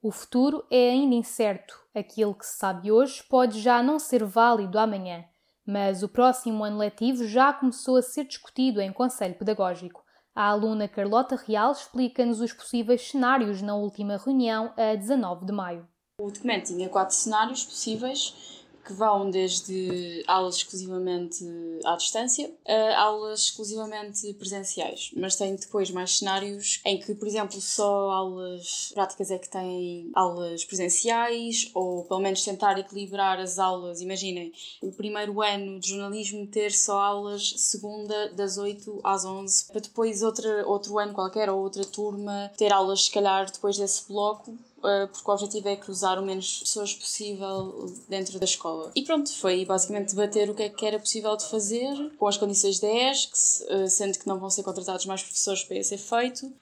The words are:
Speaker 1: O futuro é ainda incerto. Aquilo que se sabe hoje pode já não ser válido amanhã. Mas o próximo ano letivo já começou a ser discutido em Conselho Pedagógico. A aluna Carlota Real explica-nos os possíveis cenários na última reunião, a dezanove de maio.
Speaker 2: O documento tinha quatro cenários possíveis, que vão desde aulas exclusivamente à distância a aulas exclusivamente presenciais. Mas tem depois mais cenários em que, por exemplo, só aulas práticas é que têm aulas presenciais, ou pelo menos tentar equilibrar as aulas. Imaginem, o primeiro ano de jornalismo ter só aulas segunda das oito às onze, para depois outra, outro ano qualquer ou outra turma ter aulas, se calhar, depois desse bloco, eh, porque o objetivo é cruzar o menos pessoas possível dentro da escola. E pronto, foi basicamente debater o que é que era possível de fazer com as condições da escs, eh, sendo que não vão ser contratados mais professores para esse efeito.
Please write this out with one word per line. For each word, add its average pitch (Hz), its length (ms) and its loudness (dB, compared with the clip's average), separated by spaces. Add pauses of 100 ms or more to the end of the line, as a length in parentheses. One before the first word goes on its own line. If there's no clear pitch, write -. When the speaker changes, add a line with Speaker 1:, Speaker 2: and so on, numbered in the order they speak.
Speaker 1:
O 220 80 -2
futuro 277 600 0
é 247 200 6
ainda 262 240 4
incerto. 214 640 -2 (140)
Aquilo 208 400 0
que - 100 -18
se - 140 -10
sabe 190 340 0
hoje 262 380 6
pode 240 320 4
já 240 200 6
não 294 160 4
ser 247 280 2
válido 214 520 4
amanhã. 185 460 0 (420)
Mas 196 360 0
o 208 60 -2
próximo 247 540 4
ano 208 140 -2
letivo 226 500 0
já 254 280 6
começou 254 420 2
a 254 60 8
ser 285 220 -4
discutido 254 580 0
em 190 100 -2
Conselho 214 440 -2
Pedagógico. 185 680 -2 (300)
A 208 160 4
aluna 214 360 2
Carlota 214 480 2
Real 220 380 2
explica-nos 240 720 0
os 233 100 -2
possíveis 240 560 0
cenários 247 540 2
na 208 120 -2
última 202 440 -2
reunião, 233 580 2
a 220 180 4
dezanove 196 520 0
de 202 60 -4
maio. 175 360 -6 (320)
Speaker 2:
O 202 100 -4
documento 208 360 -2
tinha 180 240 -4
quatro 190 260 2
cenários 220 480 0
possíveis, - 880 -4 (340)
que 208 60 -14
vão 202 360 4
desde 185 1000 -2
aulas 185 300 2
exclusivamente 185 880 -4 (400)
à 170 120 2
distância 247 520 0 (160)
a 220 360 4
aulas 214 460 2
exclusivamente 214 880 -6
presenciais. 190 840 -8
Mas 190 180 0
tem 196 220 -2
depois 196 340 -2
mais 180 280 0
cenários 202 680 -2
em 196 160 2
que, 208 160 -8
por 208 100 -6
exemplo, 202 340 -4
só 202 520 2
aulas 185 840 -4
práticas 196 380 -2
é 185 60 -4
que - 120 -12
têm 180 640 -6
aulas 175 500 0
presenciais, 233 1080 0
ou 180 300 -2
pelo 190 160 -2
menos 190 240 0
tentar 196 340 2
equilibrar 196 600 -2
as 180 180 -6
aulas. 180 420 0
Imaginem, 180 520 -6 (280)
o 190 120 -6
primeiro 208 500 -4
ano 202 380 -2
de 180 80 -4
jornalismo 202 580 -6
ter 208 240 0
só 202 300 2
aulas 202 560 0
segunda 208 760 -2
das 190 220 -2
oito 202 460 -6
às 190 220 2
onze, 190 420 0
para - 140 -6
depois 214 420 -2
outra, 220 420 0
outro 202 360 0
ano 208 120 -2
qualquer 190 380 0
ou 190 80 2
outra 190 260 -4
turma 202 720 -6
ter 208 160 6
aulas, 190 340 4
se - 40 2
calhar, 196 400 2
depois 202 260 -2
desse 196 300 -2
bloco, 208 500 -2 (280)
eh, 196 240 2
porque - 200 -10
o 208 60 6
objetivo 202 340 -4
é 202 60 0
cruzar 190 480 -2
o - 20 -4
menos 190 360 -4
pessoas 202 340 -4
possível 190 1000 -6 (160)
dentro 190 300 -6
da 185 60 0
escola. 165 320 -2 (180)
E 262 80 2
pronto, 294 320 0
foi 185 300 0
basicamente 190 500 -2
debater 208 360 2
o 208 40 -4
que 214 100 -2
é 208 40 -4
que 208 160 -8
era 214 140 0
possível 214 360 -2
de 214 140 -6
fazer 247 720 -2
com 208 100 2
as 196 80 2
condições 202 420 2
da 214 80 0
escs, 254 840 2
eh, 196 180 2
sendo 196 300 0
que - 80 -6
não 196 120 0
vão 190 120 -6
ser 190 120 0
contratados 185 440 -4
mais 190 160 -4
professores - 420 -2
para 190 140 -6
esse 196 160 -2
efeito. 247 680 -2